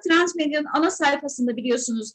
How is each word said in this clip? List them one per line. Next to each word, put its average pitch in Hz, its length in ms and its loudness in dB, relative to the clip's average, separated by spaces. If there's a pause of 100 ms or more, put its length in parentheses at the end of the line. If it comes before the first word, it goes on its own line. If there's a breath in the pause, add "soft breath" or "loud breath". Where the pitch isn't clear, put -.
Transmedya'nın 330 680 2
ana 320 180 2
sayfasında 285 680 0
biliyorsunuz 240 580 -2